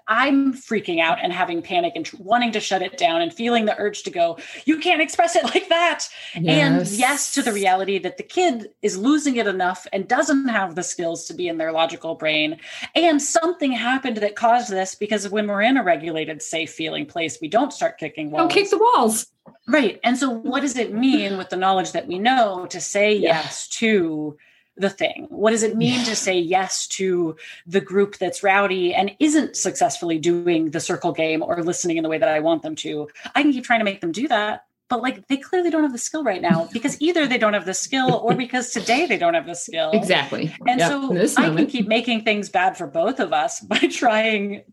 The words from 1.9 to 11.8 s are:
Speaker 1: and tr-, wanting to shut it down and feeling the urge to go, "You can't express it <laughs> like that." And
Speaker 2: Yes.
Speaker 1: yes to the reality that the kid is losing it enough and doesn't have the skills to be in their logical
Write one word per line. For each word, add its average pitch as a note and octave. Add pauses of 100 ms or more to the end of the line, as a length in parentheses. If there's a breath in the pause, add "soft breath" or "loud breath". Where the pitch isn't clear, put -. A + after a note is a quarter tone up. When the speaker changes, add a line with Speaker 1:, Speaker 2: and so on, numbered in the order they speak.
Speaker 1:
and D#3+
tr-, -
wanting A3+
to G#3
shut F#3+
it F#3
down E3+
and E3+
feeling A#3
the G#3+
urge G#3
to F#3+
go, E3+ (260 loud breath)
"You D#4
can't D#4+
express E4+
it D#4+
<laughs> -
like -
that." E4 (280 loud breath)
And E3
Speaker 2:
Yes. F3+
Speaker 1:
yes C4+
to C#4
the A#3
reality G3
that -
the G3+
kid D4 (120)
is F#3
losing C#4
it A3+
enough F#3
and G3
doesn't C#4
have F#3+
the F3
skills E3
to -
be F3
in E3
their D#3+
logical E3